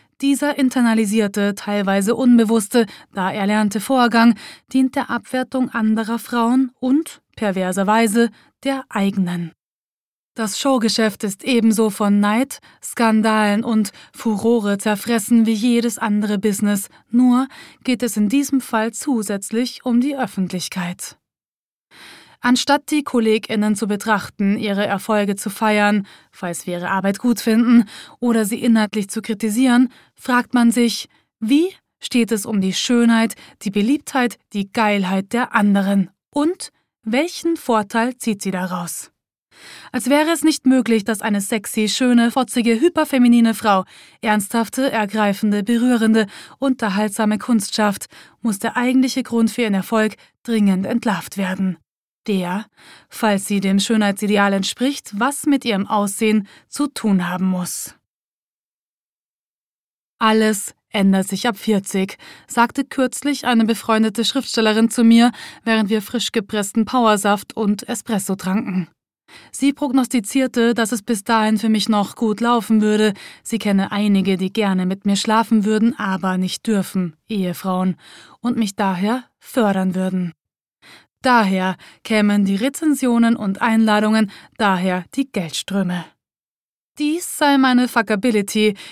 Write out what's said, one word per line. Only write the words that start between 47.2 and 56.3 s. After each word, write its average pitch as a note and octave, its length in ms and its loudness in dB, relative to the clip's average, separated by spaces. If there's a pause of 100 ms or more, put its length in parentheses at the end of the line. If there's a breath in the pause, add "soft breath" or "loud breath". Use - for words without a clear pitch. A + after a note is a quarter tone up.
Kunst A3+ 340 -2
schafft, G#3 320 -2 (360 loud breath)
muss G#3 180 -2
der - 180 -4
eigentliche B3+ 460 2
Grund A3+ 260 0
für A#3+ 140 -4
ihren G#3 100 0
Erfolg G#3+ 440 -2 (260 soft breath)
dringend G3+ 420 0
entlarvt G#3 520 -4
werden. F#3 400 -4 (500)
Der, F#3+ 380 -2 (420 loud breath)
falls G3+ 380 -2
sie G3+ 160 -2
dem G3 180 2
Schönheitsideal G3+ 720 0
entspricht, G3+ 640 -4
was C4 280 -4
mit C#4 180 2
ihrem G3 240 -2
Aussehen G#3 580 0 (220 loud breath)